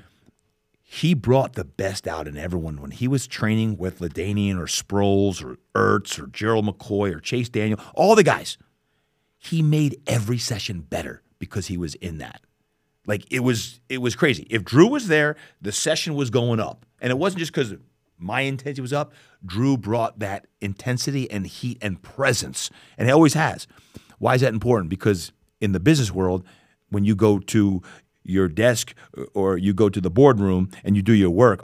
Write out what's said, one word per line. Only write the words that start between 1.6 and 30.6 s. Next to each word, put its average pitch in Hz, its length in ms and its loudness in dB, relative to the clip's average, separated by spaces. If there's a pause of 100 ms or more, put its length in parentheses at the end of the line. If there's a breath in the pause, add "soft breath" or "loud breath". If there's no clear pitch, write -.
best 95 440 -6
out 80 180 -6
in 73 120 -12
everyone. 80 420 -6
When 71 120 -14
he 123 140 -6
was 135 200 -2
training 110 500 -2
with 90 220 -6
LaDainian 98 600 -4
or 82 60 -6
Sproles 98 800 0
or - 140 -16 (160)
Ertz 104 440 2
or 101 100 -14
Gerald 110 380 -2
McCoy 101 480 -4
or 76 60 -12
Chase 127 300 -4
Daniel, 107 280 -2 (160 loud breath)
all 196 220 6
the 208 60 8
guys, 123 340 0 (800)
he 165 240 -4
made 151 440 2
every 120 320 -2
session 101 420 -8
better 73 420 -10 (160)
because - 300 -8
he 92 80 -6
was 85 200 -6
in 82 220 -10
that. - 240 -16 (640)
Like, 104 240 -4
it 131 100 -2
was, 120 480 -2
it 131 100 -6
was 123 160 -2
crazy. 123 360 0
If 104 140 -2
Drew 147 220 6
was 254 220 -2
there, 151 280 0 (260 loud breath)
the 101 100 -8
session 156 420 -2
was 139 140 -2
going 117 320 0
up. - 240 -8 (160)
And 123 100 -2
it 127 80 0
wasn't 185 200 -2
just 165 140 -6
'cause 117 220 -2 (440)
my 104 240 -4
intensity 135 400 -6
was 123 100 -8
up. 143 200 -4 (340 soft breath)
Drew 123 300 0
brought 110 420 -4
that 101 280 -8 (140)
intensity 131 680 -4
and 98 160 -6
heat 120 340 -10
and 98 220 -6
presence, - 680 -2 (300 loud breath)
and 107 100 0
he 127 40 6
always 156 220 6
has. 156 320 -2 (520 loud breath)
Why 120 160 2
is 127 60 2
that 127 120 2
important? 107 380 0
Because 92 400 -2 (300)
in 104 120 0
the 92 80 0
business 131 300 4
world, 92 340 -2 (460 soft breath)
when 101 140 0
you 107 100 4
go 101 240 4
to 98 420 0 (440 loud breath)
your 92 240 0
desk 113 440 0 (420 loud breath)
or 95 220 2
you 95 160 0
go 104 160 4
to 101 120 -4
the 90 100 -2
boardroom 98 580 4 (160 loud breath)